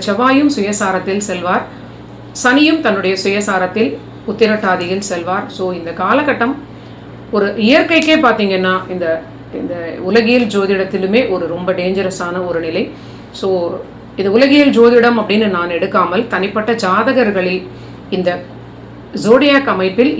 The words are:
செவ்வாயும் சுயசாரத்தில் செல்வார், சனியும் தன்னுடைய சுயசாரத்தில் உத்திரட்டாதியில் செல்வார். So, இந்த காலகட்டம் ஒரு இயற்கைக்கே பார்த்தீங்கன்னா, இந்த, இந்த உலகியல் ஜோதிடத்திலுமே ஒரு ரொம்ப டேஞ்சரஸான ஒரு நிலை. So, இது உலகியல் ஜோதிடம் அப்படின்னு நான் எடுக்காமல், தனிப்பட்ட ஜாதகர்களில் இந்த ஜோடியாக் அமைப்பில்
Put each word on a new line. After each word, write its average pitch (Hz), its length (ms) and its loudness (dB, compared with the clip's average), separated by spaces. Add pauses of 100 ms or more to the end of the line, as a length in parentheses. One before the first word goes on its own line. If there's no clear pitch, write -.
செவ்வாயும் 262 500 2
சுயசாரத்தில் 196 720 -2
செல்வார், 180 360 -2 (760)
சனியும் 302 420 4
தன்னுடைய 190 380 0
சுயசாரத்தில் 202 680 0 (400)
உத்திரட்டாதியில் 202 800 0
செல்வார். 180 360 -4 (100)
So, 190 100 -4 (120)
இந்த 165 140 -10 (100)
காலகட்டம் 254 520 0 (840)
ஒரு 202 120 2 (180)
இயற்கைக்கே 311 580 4
பார்த்தீங்கன்னா, 190 500 2 (180)
இந்த, 175 140 -4 (540)
இந்த 175 140 -6 (340)
உலகியல் 233 440 4
ஜோதிடத்திலுமே 190 680 2 (140)
ஒரு 170 100 -2 (100)
ரொம்ப 180 140 -4 (120)
டேஞ்சரஸான 185 540 -2 (160)
ஒரு 165 160 -2
நிலை. 180 180 -2 (560)
So, 196 80 -2 (720)
இது 196 160 2
உலகியல் 277 400 6
ஜோதிடம் 233 440 6
அப்படின்னு 208 360 2
நான் 175 200 -2
எடுக்காமல், 185 560 0
தனிப்பட்ட 208 400 -2 (120)
ஜாதகர்களில் 190 760 2 (560)
இந்த 180 120 0 (920)
ஜோடியாக் 277 480 6
அமைப்பில் 190 480 2